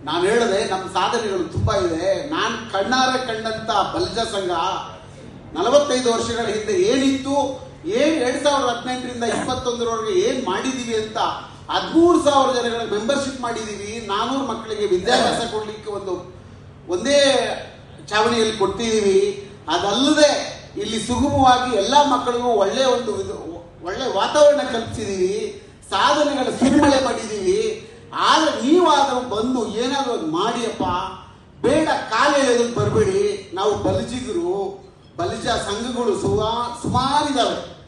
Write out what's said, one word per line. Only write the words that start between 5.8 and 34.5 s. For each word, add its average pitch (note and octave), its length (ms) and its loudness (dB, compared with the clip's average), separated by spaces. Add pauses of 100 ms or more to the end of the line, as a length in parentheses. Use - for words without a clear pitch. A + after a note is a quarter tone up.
ವರ್ಷಗಳ A#3 340 -2
ಹಿಂದೆ G#3 360 0
ಏನಿತ್ತು, C4+ 800 2 (280)
ಏನ್ C#4+ 340 2
ಎರಡ್ C4 220 -2
ಸಾವಿರದ C#4 240 2
ಹದಿನೆಂಟರಿಂದ B3 560 -4
ಇಪ್ಪತ್ತೊಂದರವರೆಗೆ A#3 960 -2
ಏನ್ B3 260 0
ಮಾಡಿದೀವಿ A3+ 560 -4
ಅಂತ, A3 160 -6 (520)
ಹದಿಮೂರು D#4 540 4
ಸಾವಿರ C4+ 320 4
ಜನಗಳ A#3 400 -2
ಮೆಂಬರ್‌ಶಿಪ್ C4 440 -2
ಮಾಡಿದೀವಿ, A3 680 -8
ನಾನೂರು A#3+ 400 -2
ಮಕ್ಕಳಿಗೆ A3 400 -4
ವಿದ್ಯಾಭ್ಯಾಸ G#3+ 680 2
ಕೊಡ್ಲಿಕ್ಕೆ G#3+ 380 -8
ಒಂದು, F#3+ 440 -8 (540)
ಒಂದೇ A#3+ 300 2 (880)
ಚಾವಣಿಯಲ್ಲಿ A3 480 2
ಕೊಟ್ಟಿದೀವಿ. G3+ 920 2 (200)
ಅದಲ್ಲದೆ B3 840 2 (240)
ಇಲ್ಲಿ A3 300 -6
ಸುಗಮವಾಗಿ B3+ 680 2
ಎಲ್ಲ G#3+ 180 0
ಮಕ್ಕಳಿಗೂ B3 540 2
ಒಳ್ಳೆ A3 360 2
ಒಂದು A#3+ 360 0
ಇದು, E3 440 -10 (200)
ಒಳ್ಳೆ G#3 320 -6
ವಾತಾವರಣ G3 440 6 (120)
ಕಲ್ಪಿಸಿದೀವಿ. G#3 880 -4 (280)
ಸಾಧನೆಗಳ C4 600 2
ಸುರಿಮಳೆ C#4 540 4
ಮಾಡಿದೀವಿ. G#3+ 840 -2 (260)
ಆದ್ರೆ B3 480 2
ನೀವಾದ್ರೂ C4+ 760 4
ಬಂದು A#3+ 320 -2
ಏನಾದ್ರೂ B3 440 -2
ಒಂದು D#3+ 140 -4
ಮಾಡಿಯಪ್ಪ, G#3+ 560 -2 (840)
ಬೇಡ D4+ 220 4
ಕಾಲ C#4 460 0
ಎಳೆಯೋದಕ್ಕೆ A#3+ 460 2
ಬರ್ಬೇಡಿ. G3+ 720 0
ನಾವು G3+ 200 0
ಬಲಿಜಿಗರು, G3 1080 -4 (340)